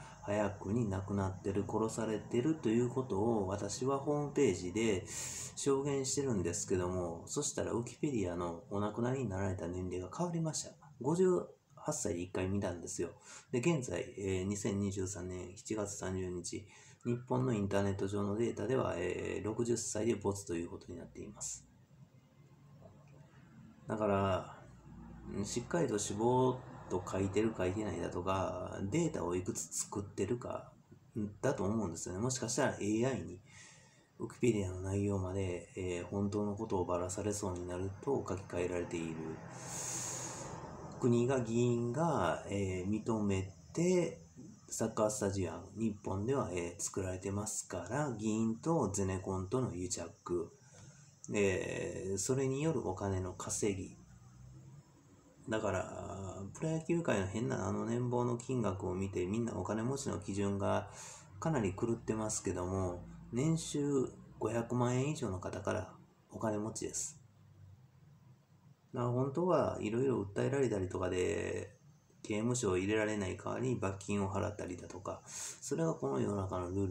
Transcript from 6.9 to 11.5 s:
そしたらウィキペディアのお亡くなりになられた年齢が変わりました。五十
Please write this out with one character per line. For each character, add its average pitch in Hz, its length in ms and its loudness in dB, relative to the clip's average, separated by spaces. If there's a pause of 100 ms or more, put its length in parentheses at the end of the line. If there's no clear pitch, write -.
そ - 180 -2
し - 120 -2
た 87 100 0
ら 87 80 0
ウ 113 80 2
ィ - 20 -2
キ 120 120 -10
ペ - 140 0
デ 127 100 0
ィ 90 120 2
ア 85 60 -2
の 85 320 -2
お 101 100 -2
亡 104 140 0
く 117 80 -2
な 123 120 2
り 135 80 0
に 120 60 0
な 92 100 -2
ら 95 120 0
れ 92 80 -2
た 87 100 -4
年 92 220 -2
齢 90 100 -4
が 90 180 -6
変 175 100 0
わ 175 60 -4
り 165 60 0
ま 156 140 0
し - 100 -4
た。 - 80 -14 (300)
五 139 120 2
十 180 320 6 (300)